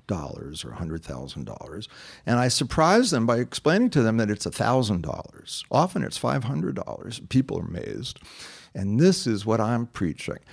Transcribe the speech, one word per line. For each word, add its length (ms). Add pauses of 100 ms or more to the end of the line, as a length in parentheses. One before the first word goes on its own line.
dollars 580
or 60
a 40
hundred 280
thousand 420
dollars. 420 (380)
And 140
I 80
surprise 640
them 160
by 100
explaining 540
to 100
them 160
that 140
it's 160
a 40
thousand 520
dollars. 640
Often 340
it's 140
five 280
hundred 300
dollars. 540
People 300
are 60
amazed. 540 (540)
And 260
this 280
is 180
what 160
I'm 240
preaching. 540 (140)